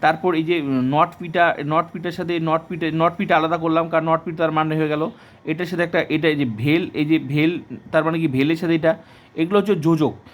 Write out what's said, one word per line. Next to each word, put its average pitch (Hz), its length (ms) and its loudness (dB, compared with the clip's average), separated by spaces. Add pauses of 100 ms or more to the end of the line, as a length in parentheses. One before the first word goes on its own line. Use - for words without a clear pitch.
তারপর 165 340 2
এই 160 100 0
যে 175 120 0 (360)
not 165 260 2
পিটা, 170 260 0 (280)
not 165 200 0
পিটার 170 260 -8
সাথে 170 220 -4
not 160 280 0
পিটা, 170 180 -4
not 160 320 2
পিটা 190 180 2
আলাদা 160 220 2
করলাম, 165 300 0
কারণ 165 220 0
not 160 140 2
পিটা 160 180 -8
তার 156 100 2
মানে 156 240 0
হয়ে 156 120 0
গেল 151 140 -2 (420)
এটার 160 220 -4
সাথে 170 160 -2
একটা, 170 180 0 (140)
এটা 156 140 0
এই 147 80 2
যে 143 80 0
ভেল, 131 380 0 (120)
এই 151 100 -2
যে 156 140 2
ভেল 147 320 0 (420)
তার 156 120 2
মানে 160 140 0
কি 165 100 0
ভেলের 139 280 2
সাথে 165 180 0
এটা, 160 180 2 (420)
এগুলো 170 240 0
হচ্ছে 202 180 2
যোজক। 151 380 2 (200)